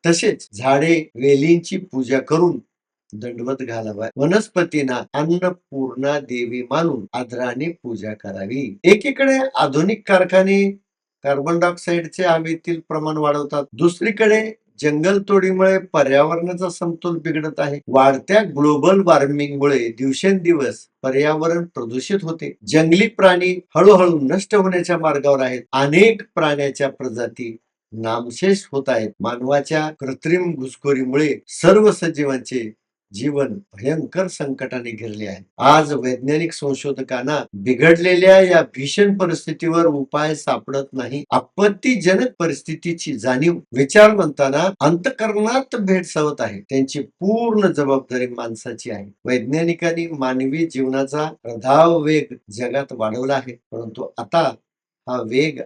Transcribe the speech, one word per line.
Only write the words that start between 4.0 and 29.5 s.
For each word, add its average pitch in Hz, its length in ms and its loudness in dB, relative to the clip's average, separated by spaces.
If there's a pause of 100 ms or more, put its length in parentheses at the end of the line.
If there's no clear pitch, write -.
वनस्पतींना 151 880 -2 (120)
अन्नपूर्णा 143 1040 -4
देवी 123 420 -8
मानून 135 520 -4
आदराने 123 720 -8
पूजा 107 300 -10
करावी. 104 680 -10
एकीकडे 269 560 4 (160)
आधुनिक 156 520 0
कारखाने 196 720 4 (440)
कार्बन 143 360 0
डायऑक्साईडचे 175 640 -2
हवेतील 165 680 -2
प्रमाण 156 280 -4
वाढवतात, 147 460 -2 (100)
दुसरीकडे 220 800 2 (260)
जंगल 156 500 2
तोडीमुळे 190 500 2
पर्यावरणाचा 170 880 0
समतोल 170 480 -6
बिघडत 156 400 -6
आहे. 143 300 -4
वाढत्या 139 560 2
ग्लोबल 151 600 2
वॉर्मिंगमुळे 143 720 2
दिवसेंदिवस 135 1080 0 (140)
पर्यावरण 156 640 0
प्रदूषित 127 560 -6
होते. 165 340 -10 (120)
जंगली 165 400 4
प्राणी 180 520 2 (160)
हळूहळू 180 460 8
नष्ट 180 340 -2
होण्याच्या 180 420 2
मार्गावर 143 440 0
आहेत. 127 200 -4 (100)
अनेक 165 500 4 (140)
प्राण्याच्या 143 540 -2
प्रजाती 117 680 -8 (360)
नामशेष 120 760 -2
होत 139 160 -4
आहेत. 110 320 -2
मानवाच्या 139 800 -2